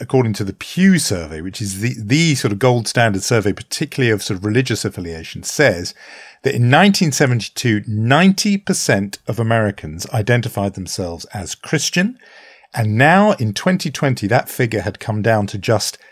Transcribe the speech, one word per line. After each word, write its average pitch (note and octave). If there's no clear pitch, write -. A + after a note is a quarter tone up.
according A#2+
to G#2+
the G2
Pew F#3
survey, D#2+
which F#2+
is G2
the, B2
the C#3+
sort -
of G#2
gold A#2+
standard A2
survey, G#2
particularly -
of G2+
sort G2
of F2+
religious A2+
affiliation, E2
says F#2
that -
in A#2+
nineteen F3
seventy-two, A#2+
ninety D#3
percent G#2+
of A2
Americans G#2+
identified A2
themselves E2+
as F#2
Christian. F3+
And G#2+
now F3+
in A2
twenty F#3
twenty, C3
that A#2+
figure A2+
had F#2
come G#2+
down A2
to G#2+
just G#2